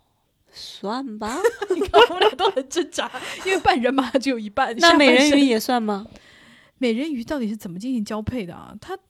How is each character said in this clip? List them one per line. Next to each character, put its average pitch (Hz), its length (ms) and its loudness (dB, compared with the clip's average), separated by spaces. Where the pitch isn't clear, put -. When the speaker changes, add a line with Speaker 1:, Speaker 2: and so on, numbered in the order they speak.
Speaker 1:
算 220 680 -10
吧。 220 200 -8
Speaker 2:
<laughs> 403 180 -6
你 330 140 -2
看 - 220 6
我 339 60 -6
们 370 40 -2
俩 415 160 4
都 392 160 0
很 262 160 -4
挣 311 240 -6
扎， 240 180 -6
因 381 80 0
为 349 80 0
半 359 180 2
人 247 140 0
马 262 180 0
只 269 180 0
有 247 80 -2
一 214 120 -10
半， 233 280 -2
Speaker 1:
那 339 200 6
美 294 80 6
人 247 100 6
鱼 285 140 6
Speaker 2:
下 - 0 -
半 285 100 6
身。 277 80 6
Speaker 1:
也 226 100 2
算 240 240 0
吗？ 208 240 -4
Speaker 2:
美 247 120 0
人 269 180 -4
鱼 240 140 -6
到 302 160 -6
底 226 80 -2
是 220 80 -4
怎 208 160 -12
么 180 80 -12
进 254 140 -6
行 226 100 -2
交 214 180 -8
配 220 240 -8
的 175 80 -14
啊？ - 280 -18
它， 370 160 -12